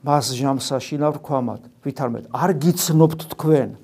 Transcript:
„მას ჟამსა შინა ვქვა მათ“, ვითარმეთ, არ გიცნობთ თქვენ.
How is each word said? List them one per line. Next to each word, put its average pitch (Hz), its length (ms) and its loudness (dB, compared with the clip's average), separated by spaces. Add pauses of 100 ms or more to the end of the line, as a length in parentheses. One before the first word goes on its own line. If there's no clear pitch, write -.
„მას 143 240 2
ჟამსა 131 500 -2
შინა 147 320 -2
ვქვა 143 300 -4
მათ“, 117 220 -6 (160)
ვითარმეთ, 127 500 -6
არ 170 240 0
გიცნობთ 160 760 4
თქვენ. 147 420 0 (140)